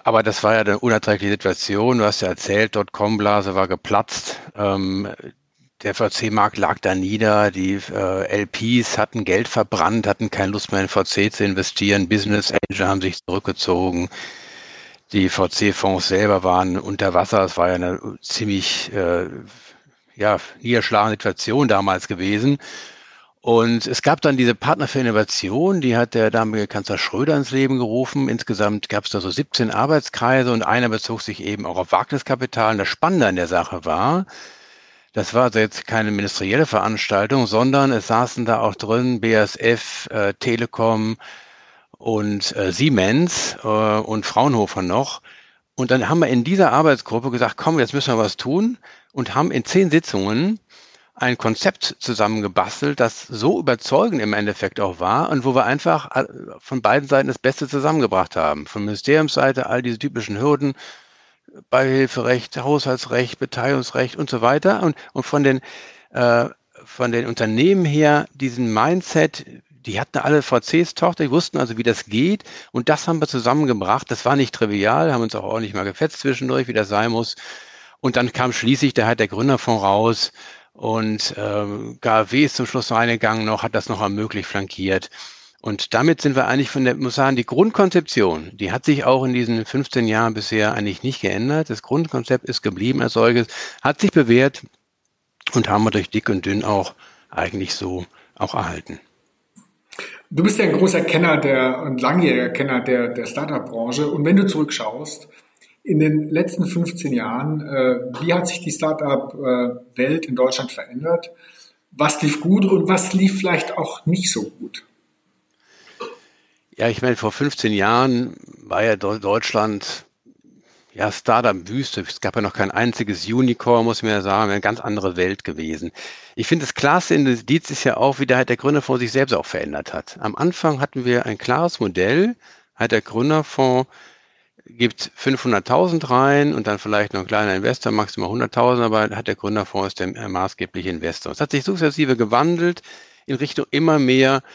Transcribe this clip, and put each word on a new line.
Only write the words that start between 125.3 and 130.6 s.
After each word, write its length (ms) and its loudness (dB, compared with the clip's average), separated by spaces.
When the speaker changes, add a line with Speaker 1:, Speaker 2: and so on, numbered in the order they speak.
Speaker 1:
gewesen. 480 -8
Ich 120 -4
finde, 180 0
das 80 -8
klarste 400 2
Indiz 560 2
ist 140 -6
ja 140 2
auch, 220 2
wie 60 0
der, 120 4
halt 120 2
der 80 0
Gründerfonds 440 0
sich 100 -2
selbst 220 2
auch 120 0
verändert 480 -6
hat. 260 -10
Am 160 -4
Anfang 440 0